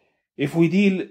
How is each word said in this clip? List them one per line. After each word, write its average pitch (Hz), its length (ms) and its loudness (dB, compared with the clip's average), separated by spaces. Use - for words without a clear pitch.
If 143 180 -6
we 165 140 2
deal, 190 420 0